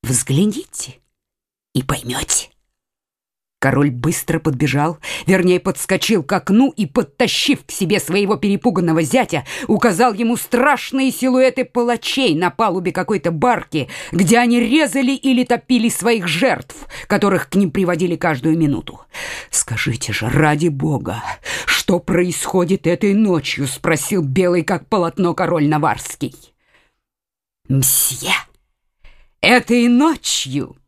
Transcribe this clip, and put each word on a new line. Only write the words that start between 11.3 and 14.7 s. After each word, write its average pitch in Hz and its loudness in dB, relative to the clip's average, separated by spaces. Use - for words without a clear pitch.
палачей 240 0
на 175 0
палубе 180 -2
какой-то 185 -2
барки, 165 -2
где 190 4
они 240 4
резали 269 2